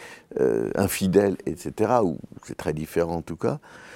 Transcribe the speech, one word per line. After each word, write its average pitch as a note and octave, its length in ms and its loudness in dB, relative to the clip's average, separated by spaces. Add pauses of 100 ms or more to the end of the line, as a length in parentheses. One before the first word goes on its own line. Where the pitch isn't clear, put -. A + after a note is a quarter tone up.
(380)
euh, A1+ 360 2
infidèle, G2 720 4
et D#2 100 -2
cetera, G#2+ 480 0
ou F2 140 0 (260)
c'est - 140 -14
très - 160 -2
différent E2 440 -2
en E2 40 -4
tout D#2+ 160 -10
cas. C3+ 220 0 (360)